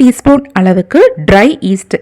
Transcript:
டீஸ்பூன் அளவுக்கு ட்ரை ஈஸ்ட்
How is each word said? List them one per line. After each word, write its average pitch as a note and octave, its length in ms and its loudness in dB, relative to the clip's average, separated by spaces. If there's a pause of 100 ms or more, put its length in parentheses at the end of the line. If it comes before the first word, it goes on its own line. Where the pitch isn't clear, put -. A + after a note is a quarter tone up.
டீஸ்பூன் C4+ 420 0 (180)
அளவுக்கு F#3 400 0 (280)
ட்ரை G3 180 2 (240)
ஈஸ்ட் F#3+ 300 -6